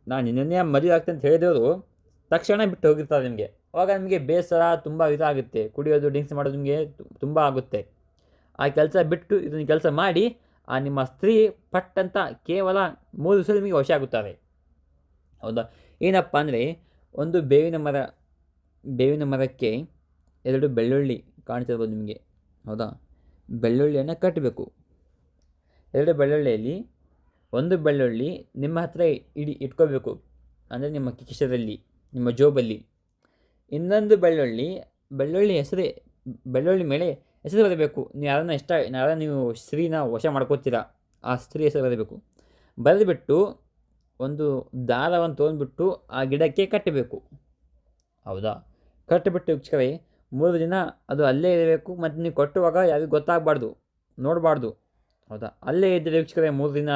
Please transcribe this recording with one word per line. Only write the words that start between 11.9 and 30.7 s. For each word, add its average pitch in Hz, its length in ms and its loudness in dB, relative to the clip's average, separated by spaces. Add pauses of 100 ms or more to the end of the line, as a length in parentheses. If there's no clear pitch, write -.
ಅಂತ 185 180 -2 (300)
ಕೇವಲ 185 300 0 (380)
ಮೂರು 175 220 2
ದಿವಸದಲ್ಲಿ 202 240 2
ನಿಮಗೆ 196 180 0
ವಶ 139 120 2
ಆಗುತ್ತಾರೆ, 123 420 -2 (1120)
ಹೌದಾ? 113 200 -4 (400)
ಏನಪ್ಪ 180 340 2
ಅಂದರೆ, 147 420 -2 (360)
ಒಂದು 165 280 0
ಬೇವಿನ 151 340 4
ಮರ, 147 200 -2 (880)
ಬೇವಿನ 139 360 0
ಮರಕ್ಕೆ 131 480 -2 (720)
ಎರಡು 135 240 0
ಬೆಳ್ಳುಳ್ಳಿ 127 560 0 (200)
ಕಾಣ್ತಿರ್ಬೋದು 120 460 -4
ನಿಮಗೆ, 107 300 -8 (460)
ಹೌದಾ? 110 220 -8 (640)
ಬೆಳ್ಳುಳ್ಳಿಯನ್ನು 139 720 0
ಕಟ್ಟಬೇಕು. 160 520 -2 (1200)
ಎರಡು 156 200 2
ಬೆಳ್ಳುಳ್ಳಿಯಲ್ಲಿ 143 720 0 (640)
ಒಂದು 170 260 0
ಬೆಳ್ಳುಳ್ಳಿ 143 800 -2
ನಿಮ್ಮ 151 240 -4
ಹತ್ರ 170 200 -6 (360)
ಇಡಿ-, 147 240 -6
ಇಟ್ಕೋಬೇಕು, 135 640 -2 (480)